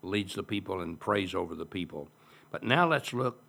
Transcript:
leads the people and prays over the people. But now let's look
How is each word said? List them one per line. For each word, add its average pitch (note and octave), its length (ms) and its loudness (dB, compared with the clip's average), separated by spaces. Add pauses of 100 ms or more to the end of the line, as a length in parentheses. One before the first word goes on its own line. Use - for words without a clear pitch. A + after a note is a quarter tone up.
leads G2 320 -2
the G2+ 80 -4
people F#2+ 400 -2
and E2+ 180 -6
prays G2+ 340 2
over F2 200 -2
the E2 100 -6
people. D#2+ 440 -6 (420)
But - 120 -6
now C#3+ 240 6
let's D3+ 280 0
look B2 340 -2